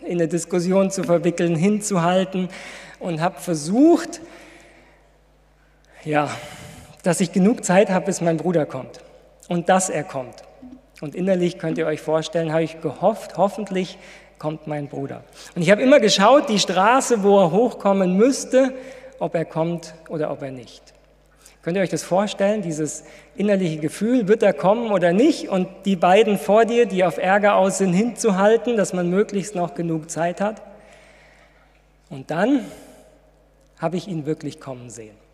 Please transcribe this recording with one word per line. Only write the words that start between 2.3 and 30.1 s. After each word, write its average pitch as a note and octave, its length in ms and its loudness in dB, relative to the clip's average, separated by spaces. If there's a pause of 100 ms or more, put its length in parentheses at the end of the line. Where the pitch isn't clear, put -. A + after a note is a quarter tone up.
und E3+ 220 -6
habe - 180 -4
versucht, F#3 800 2 (1800)
ja, D3 260 0 (760)
dass F3+ 180 0
ich F#3+ 100 0
genug G#3 320 2
Zeit G3 280 4
habe, F#3 160 -2
bis F#3+ 120 -4
mein E3+ 160 0
Bruder D#3+ 300 0
kommt - 340 -14 (480)
und F3 220 -2
dass F#3 200 4
er D3+ 140 -4
kommt. B2 400 -12 (560)
Und D3 160 -10
innerlich F3+ 440 0
könnt D#3+ 180 -4
ihr D#3+ 100 -2
euch D#3 140 -4
vorstellen, D#3+ 500 -2
habe E3 120 0
ich - 180 -8
gehofft, E3 560 -4
hoffentlich F#3+ 600 -2 (400)
kommt D#3 300 -8
mein D3 200 -6
Bruder. C#3 380 -10 (280)
Und F3+ 100 -4
ich D#3 60 2
habe G#3 120 6
immer C4+ 180 8
geschaut, A3 480 4
die G#3 120 0
Straße, G#3+ 640 2
wo G3 180 6
er E3+ 100 4
hochkommen G3 640 0
müsste, C4 580 2 (460)
ob E3 160 -6
er D#3+ 80 0
kommt E3 500 -6 (140)
oder D3+ 240 -6
ob C#3+ 100 -10
er C3+ 100 -10
nicht. B2 300 -18 (800)
Könnt E3+ 140 -4
ihr G3 80 2
euch E3 60 -2
das D#3 140 -4
vorstellen, G3+ 580 0
dieses D#3 420 -6 (320)
innerliche F#3+ 440 0
Gefühl, G3+ 500 -2
wird A3 120 4
er G#3 120 4
kommen A3 380 0
oder F3 200 2
nicht? B3+ 380 2
Und F#3 180 -2 (160)
die G3 140 0
beiden G3 400 4
vor G#3+ 260 4
dir, A#3 220 2
die F#3 180 0
auf E3+ 140 0
Ärger G3+ 380 2
aus F#3+ 240 2
sind, F#3+ 120 2
hinzuhalten, A3 840 2
dass F#3 160 -2
man F3+ 160 -2
möglichst G3 460 -2
noch F3 200 -4
genug D#3+ 340 -6
Zeit E3+ 300 -6